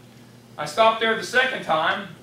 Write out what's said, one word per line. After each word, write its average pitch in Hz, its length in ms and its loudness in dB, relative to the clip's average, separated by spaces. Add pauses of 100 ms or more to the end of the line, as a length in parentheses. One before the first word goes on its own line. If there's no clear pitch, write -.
(560)
I 151 100 -8
stopped 220 340 2
there 226 160 0
the - 80 -6
second 247 400 -2
time. 175 460 -2 (140)